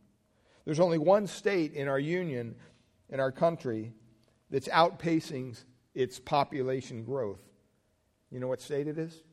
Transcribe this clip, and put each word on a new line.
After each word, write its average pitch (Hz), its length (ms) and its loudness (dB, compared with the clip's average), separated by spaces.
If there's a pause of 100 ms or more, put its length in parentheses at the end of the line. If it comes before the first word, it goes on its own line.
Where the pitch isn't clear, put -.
(640)
There's 151 160 -2
only 170 180 6
one 185 300 4
state 170 460 0
in 143 160 -4
our 139 100 2
union, 143 560 -2 (540)
in 135 100 -6
our 131 140 2
country, 123 580 0 (580)
that's - 200 -2
outpacing 160 920 2 (320)
its 127 280 0
population 131 840 -2
growth. 113 400 -6 (880)
You 127 80 -12
know 127 80 -4
what 127 140 -4
state 143 260 -4
it 151 100 -6
is? 160 360 -8